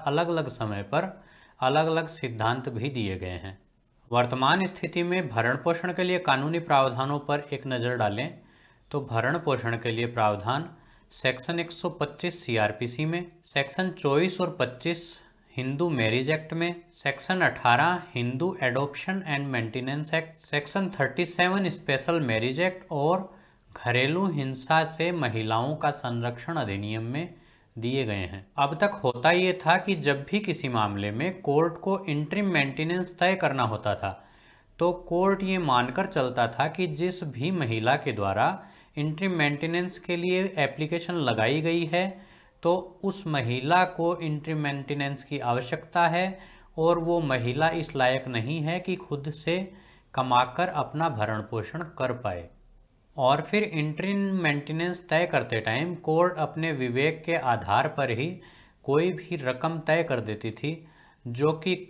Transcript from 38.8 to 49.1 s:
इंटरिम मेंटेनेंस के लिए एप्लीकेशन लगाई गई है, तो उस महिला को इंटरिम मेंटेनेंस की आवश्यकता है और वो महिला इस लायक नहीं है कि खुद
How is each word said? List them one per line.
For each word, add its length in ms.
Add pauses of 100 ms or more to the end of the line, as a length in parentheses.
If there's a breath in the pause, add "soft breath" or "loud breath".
इंटरिम 340
मेंटेनेंस 680
के 160
लिए 260 (160)
एप्लीकेशन 560
लगाई 480
गई 240
है, 360 (420 loud breath)
तो 400
उस 240
महिला 580
को 320
इंटरिम 400
मेंटेनेंस 680
की 160
आवश्यकता 680
है 320 (380 loud breath)
और 220
वो 220
महिला 480
इस 260
लायक 320
नहीं 340
है 180
कि 160
खुद 360